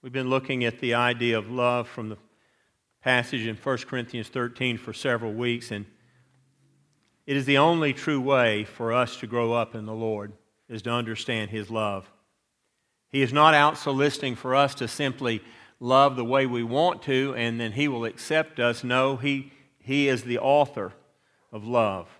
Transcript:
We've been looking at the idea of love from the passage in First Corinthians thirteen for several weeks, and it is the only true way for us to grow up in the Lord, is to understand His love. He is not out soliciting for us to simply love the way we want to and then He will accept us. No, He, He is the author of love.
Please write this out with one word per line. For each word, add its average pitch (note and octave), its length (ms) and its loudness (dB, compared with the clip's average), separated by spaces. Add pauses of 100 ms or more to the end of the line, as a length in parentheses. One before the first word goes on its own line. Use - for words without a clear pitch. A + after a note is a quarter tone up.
We've B2+ 100 -14
been C3 160 -2
looking C3 360 0
at A#2 160 -2
the A#2+ 140 0
idea A#2+ 440 2
of G#2+ 140 -8
love B2 340 0
from A2+ 220 -12
the G#2+ 80 -12 (840)
passage B2 460 0
in A2+ 80 -6
First B2+ 320 -4
Corinthians A#2+ 400 -8
thirteen A#2+ 500 -4
for A2+ 160 -12
several A#2 400 -2
weeks, A#2+ 380 -4
and G2+ 160 -6 (1400)
it C#3 80 0
is C3+ 100 0
the C#3 120 6
only D#3 340 4
true C#3 280 -2
way B2 440 2
for A2+ 280 -6
us B2 260 0
to A#2 100 -12
grow A#2 240 -2
up A#2 240 -4
in G#2+ 100 -10
the A2 80 -10
Lord, G#2+ 380 -6 (360)
is A2 140 -12
to A#2+ 80 -6
understand A2+ 600 -4
His G#2+ 180 -8
love. G#2 400 -4 (1000)
He C#3 100 4
is A#2+ 100 2
not D3+ 220 8
out D3 240 6
soliciting C#3 560 -2
for B2+ 220 -2
us C#3 180 4
to A#2+ 140 -6
simply B2+ 540 -4 (360)
love C3 380 4
the B2 80 -2
way C3 200 2
we A#2+ 200 -2
want C#3 380 0
to C3+ 340 0
and A#2 240 -2
then A2+ 100 -4
He C3+ 160 -2
will A#2+ 180 -4
accept D#3 540 -2
us. A#2+ 240 0
No, C3 320 2
He, C#3 380 -4 (260)
He C#3 300 0
is A#2+ 160 0
the A#2+ 160 -4
author C3 520 0 (600)
of G#2+ 120 -12
love. G#2+ 440 0 (120)